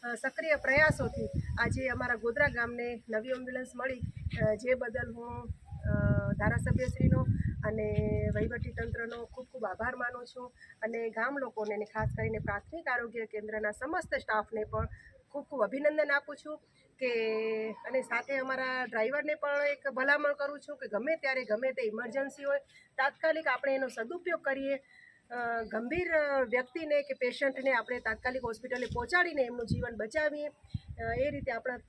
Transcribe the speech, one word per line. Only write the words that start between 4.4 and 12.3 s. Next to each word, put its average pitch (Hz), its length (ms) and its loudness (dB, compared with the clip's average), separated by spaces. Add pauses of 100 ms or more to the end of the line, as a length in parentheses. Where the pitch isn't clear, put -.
અ, 214 140 4
જે 247 180 2
બદલ 240 380 -4
હું, 240 360 -10 (360)
અ, - 100 0 (380)
ધારાસભ્યશ્રીનો 508 920 4 (420)
અને 214 420 2 (280)
વહીવટી 233 340 0
તંત્રનો 233 560 -6
ખૂબ 254 260 -14
ખૂબ 233 140 -8
આભાર 226 300 -4
માનું 247 300 -4
છું 247 280 -14 (280)
અને 226 280 0
ગામ 233 280 0
લોકોને 220 380 -2
અને 208 100 -2
ખાસ 220 320 0
કરીને 220 220 0